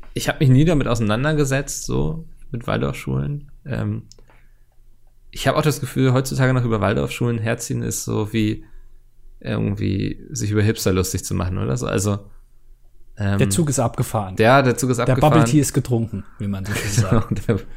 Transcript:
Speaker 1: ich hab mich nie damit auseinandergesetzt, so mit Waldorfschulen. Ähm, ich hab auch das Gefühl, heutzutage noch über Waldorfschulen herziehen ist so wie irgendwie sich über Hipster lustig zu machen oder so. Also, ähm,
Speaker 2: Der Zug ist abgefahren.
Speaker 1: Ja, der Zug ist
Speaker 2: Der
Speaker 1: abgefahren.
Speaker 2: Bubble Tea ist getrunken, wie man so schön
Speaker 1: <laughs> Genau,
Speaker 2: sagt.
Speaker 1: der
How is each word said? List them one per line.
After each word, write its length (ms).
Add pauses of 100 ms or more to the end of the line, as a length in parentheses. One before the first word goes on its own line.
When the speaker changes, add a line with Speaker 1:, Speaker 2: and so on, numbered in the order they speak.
(140)
Speaker 1:
ich 160
hab 100
mich 100
nie 160
damit 220
auseinandergesetzt, 1000
so 420 (240)
mit 160
Waldorfschulen. 840 (140)
Ähm, 380 (1300)
ich 160
hab 80
auch 60
das 180
Gefühl, 340
heutzutage 400
noch 120
über 160
Waldorfschulen 580
herziehen 440
ist 200
so 300
wie 320 (720)
irgendwie 920
sich 220
über 100
Hipster 320
lustig 300
zu 100
machen 240
oder 200
so. 100
Also, 320 (960)
ähm, 200
Speaker 2:
Der 120
Zug 200
ist 100
abgefahren. 600
Speaker 1:
Ja, 220
der 160
Zug 120
ist 80
Speaker 2:
Der 100
Speaker 1:
abgefahren. 260
Speaker 2:
Bubble 160
Tea 100
ist 140
getrunken, 520 (140)
wie 80
man 180
so 80
schön 180
Speaker 1:
<laughs> 40
Genau, 140 (120)
Speaker 2:
sagt. 260
Speaker 1:
der 120 (180)